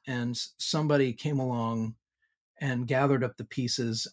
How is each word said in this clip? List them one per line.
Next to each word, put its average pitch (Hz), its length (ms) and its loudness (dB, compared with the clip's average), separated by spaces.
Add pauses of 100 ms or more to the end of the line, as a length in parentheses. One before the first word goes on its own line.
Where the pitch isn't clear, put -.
and 123 260 -2
s-, - 260 -6
somebody 147 540 2
came 143 260 -2
along 117 560 0 (640)
and 127 280 -2
gathered 135 340 4
up 127 140 -4
the - 80 -12
pieces 117 680 -2